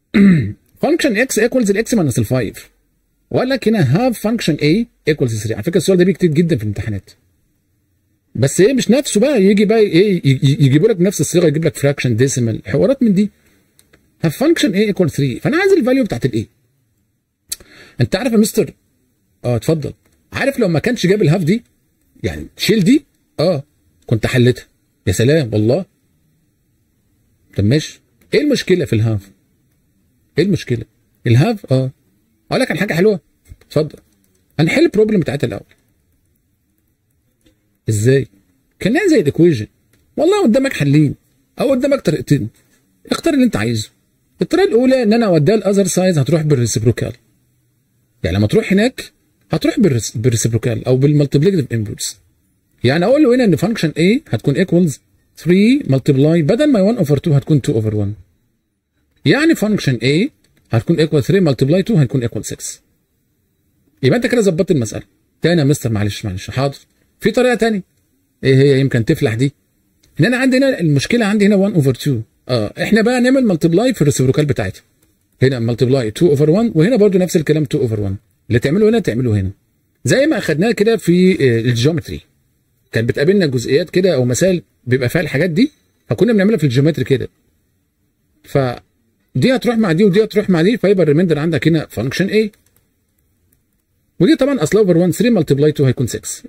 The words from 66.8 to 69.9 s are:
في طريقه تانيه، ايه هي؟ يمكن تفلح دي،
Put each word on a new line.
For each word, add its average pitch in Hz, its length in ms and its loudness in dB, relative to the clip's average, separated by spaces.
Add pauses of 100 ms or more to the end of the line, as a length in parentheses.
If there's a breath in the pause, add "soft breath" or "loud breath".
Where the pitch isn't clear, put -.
في 220 120 0
طريقه 247 240 0
تانيه، 220 280 -2 (600)
ايه 135 120 4
هي؟ 135 240 4
يمكن 127 260 0
تفلح 143 280 -2
دي، 135 180 -2 (680)